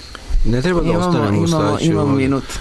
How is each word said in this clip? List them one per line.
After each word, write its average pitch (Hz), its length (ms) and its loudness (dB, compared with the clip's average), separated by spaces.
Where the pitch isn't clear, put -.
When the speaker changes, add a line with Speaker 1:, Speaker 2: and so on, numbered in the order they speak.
Speaker 1:
Ne 120 200 2
treba 180 180 0
da 165 80 0
Speaker 2:
Imamo, 175 180 0
Speaker 1:
ostanemo 170 260 0
u - 120 0
Speaker 2:
imamo, - 40 0
Speaker 1:
stajećoj - 380 0
Speaker 2:
imamo 156 200 2
Speaker 1:
vodi. 139 160 2
Speaker 2:
minut. 135 220 0